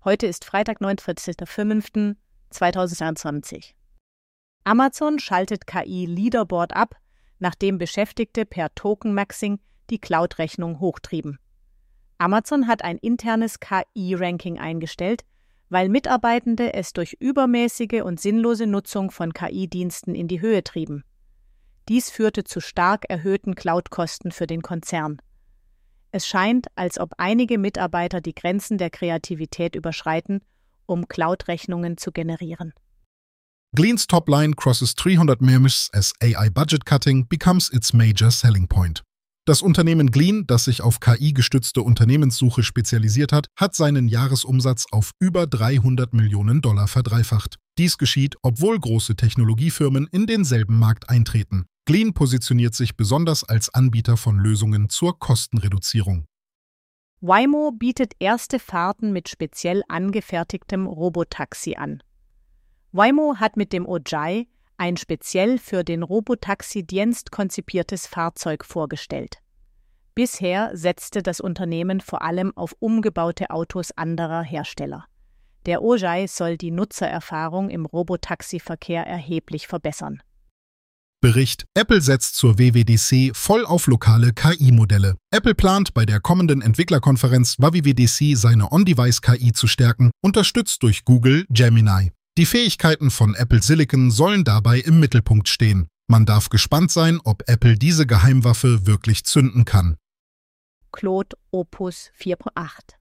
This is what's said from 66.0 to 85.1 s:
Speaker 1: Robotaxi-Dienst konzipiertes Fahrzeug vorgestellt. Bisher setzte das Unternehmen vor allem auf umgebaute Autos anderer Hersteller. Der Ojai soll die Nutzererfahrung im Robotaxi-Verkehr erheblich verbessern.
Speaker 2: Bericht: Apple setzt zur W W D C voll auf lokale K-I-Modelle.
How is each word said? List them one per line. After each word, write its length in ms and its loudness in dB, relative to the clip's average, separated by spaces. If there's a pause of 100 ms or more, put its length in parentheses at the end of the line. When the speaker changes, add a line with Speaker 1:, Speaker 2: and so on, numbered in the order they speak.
Speaker 1:
Robotaxi-Dienst 1300 -4
konzipiertes 760 -8
Fahrzeug 560 -8
vorgestellt. 760 -10 (760)
Bisher 600 -2
setzte 440 -4
das 200 -6
Unternehmen 580 -4
vor 220 -10
allem 340 -4
auf 240 -10
umgebaute 680 -2
Autos 420 -8
anderer 520 -6
Hersteller. 600 -12 (640)
Der 180 -2
Ojai 440 0
soll 280 -6
die 160 -10
Nutzererfahrung 1000 -6
im 160 -8
Robotaxi-Verkehr 1200 -8
erheblich 640 -10
verbessern. 560 -10 (960)
Speaker 2:
Bericht: 420 2 (100)
Apple 280 4
setzt 340 0
zur 220 4
W 160 6
W 100 6
D 140 4
C 360 2
voll 320 0
auf 220 0
lokale 460 4
K-I-Modelle. 840 4 (160)